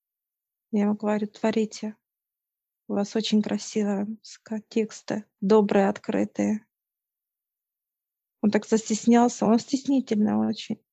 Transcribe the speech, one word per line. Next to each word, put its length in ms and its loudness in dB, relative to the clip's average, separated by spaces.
Я 120 2
ему 120 2
говорю: 320 -2
"Творите. 720 -4
У 60 -6
вас 220 -2
очень 260 2
красивые, 680 -4
ска-, 460 -12
тексты, 560 -4
добрые, 480 4
открытые". 800 -2
Он 100 2
так 140 0
застеснялся, 800 2
он 140 4
стеснительный 760 0
очень. 580 -4